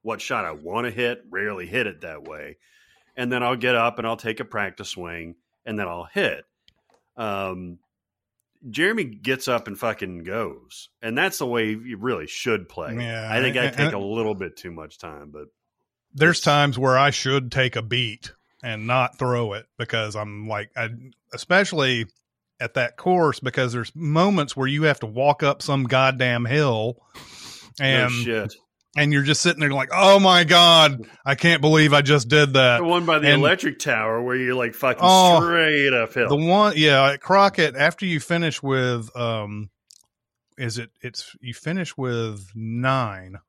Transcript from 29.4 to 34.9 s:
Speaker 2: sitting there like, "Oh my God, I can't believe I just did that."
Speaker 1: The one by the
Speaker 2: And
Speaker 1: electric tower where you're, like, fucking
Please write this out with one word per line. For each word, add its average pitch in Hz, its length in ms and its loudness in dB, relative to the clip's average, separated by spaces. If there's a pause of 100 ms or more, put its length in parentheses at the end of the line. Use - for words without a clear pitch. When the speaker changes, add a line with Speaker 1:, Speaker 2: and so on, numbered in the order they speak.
Speaker 2:
sitting 175 160 0
there 147 140 0
like, 135 200 -4
"Oh 196 280 6
my 180 240 6
God, 160 560 6 (260)
I 135 80 2
can't 170 260 4
believe 151 320 6
I 147 80 6
just 139 280 2
did 147 240 4
that." 127 260 6
Speaker 1:
The 175 60 0
one 170 220 2
by 160 120 2
the 147 80 0
Speaker 2:
And 143 160 4
Speaker 1:
electric 160 380 0
tower 113 420 -2
where 123 140 -2
you're, 127 180 -2
like, 120 200 -2
fucking 131 280 -2